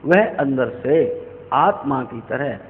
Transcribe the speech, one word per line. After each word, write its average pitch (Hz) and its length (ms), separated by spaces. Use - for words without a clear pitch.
वह 190 340
अंदर 131 300
से - 580
आत्मा 143 500
की 117 180
तरह 127 380